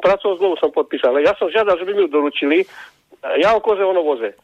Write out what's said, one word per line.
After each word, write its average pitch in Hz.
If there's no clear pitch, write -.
pracovnú 190
zmluvu, 185
som 151
podpísal, 139
ale 147
ja 202
som 202
žiadal, 190
že 180
by 196
mi 202
ju 165
doručili, 147
Ja 196
o 214
koze, 202
ono 185
voze. 120